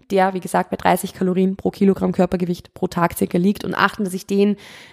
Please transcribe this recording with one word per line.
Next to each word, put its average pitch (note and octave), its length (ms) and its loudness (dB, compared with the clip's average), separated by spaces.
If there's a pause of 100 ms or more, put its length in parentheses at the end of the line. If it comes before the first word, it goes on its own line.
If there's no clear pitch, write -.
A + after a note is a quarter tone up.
der, F#3+ 240 2
wie F#3 60 -6
gesagt, - 320 -2
bei F#3 60 -4
dreißig F#3 360 0
Kalorien F#3+ 420 0
pro - 140 -4
Kilogramm F#3+ 420 2
Körpergewicht F3+ 640 -2
pro - 140 -4
Tag E3+ 280 0
circa G3 220 -2
liegt G3 260 2
und - 120 -6
achten, - 280 0
dass F#3 120 -4
ich F#3 100 -10
den G3+ 320 2 (360)